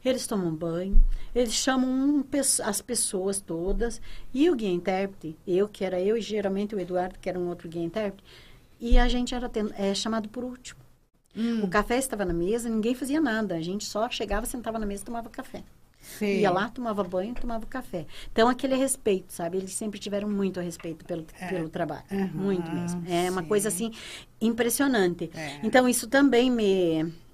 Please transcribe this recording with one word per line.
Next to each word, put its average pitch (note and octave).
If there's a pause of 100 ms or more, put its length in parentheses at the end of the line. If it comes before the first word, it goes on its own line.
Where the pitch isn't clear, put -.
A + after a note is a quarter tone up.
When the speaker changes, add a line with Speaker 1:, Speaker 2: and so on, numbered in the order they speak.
Speaker 1:
eles B3
tomam F3+
banho, E3+ (340)
eles A#3+
chamam C4
um C4+
pes-, C4+
as G#3
pessoas G3
todas, G3 (320)
e D4
o E4
guia A3
intérprete, F#3
eu, G3
que G3+
era F3+
eu G#3
e A3+
geralmente G3+
o G3+
Eduardo, F3+
que -
era F#3
um F3
outro E3+
guia E3
intérprete, G3 (560)
e A#3+
a A#3+
gente A#3+
era B3
ten-, G#3+
é, G3
chamado A3
por B3
último. - (580)
Speaker 2:
Hum. A3+
Speaker 1:
O G3
café G#3+
estava G#3
na F3
mesa, G#3
ninguém A3+
fazia C#4+
nada, A3
a E3
gente F3+
só A3+
chegava, G#3
sentava A3+
na G#3+
mesa G3+
e -
tomava A#3
café. - (540)
Speaker 2:
Sei. G3+
Speaker 1:
Ia G3+
lá, F#3+
tomava A3
banho, F#3
tomava A#3
café. - (240)
Então, A3+
aquele B3+
respeito, A3
sabe? F3
Eles F#3+
sempre G#3
tiveram G3+
muito G3
respeito E3
pelo, E3 (160)
Speaker 2:
É. F#3
Speaker 1:
pelo E3+
trabalho. D#3+
Speaker 2:
Aham, G3
Speaker 1:
Muito F3+
mesmo. F3
É F3
uma F#3
Speaker 2:
sim. D#3+
Speaker 1:
coisa, G#3
assim, G#3+ (500)
impressionante. A3+
Speaker 2:
É. D3+
Speaker 1:
Então, B3+
isso B3
também C4
me F#3+ (280)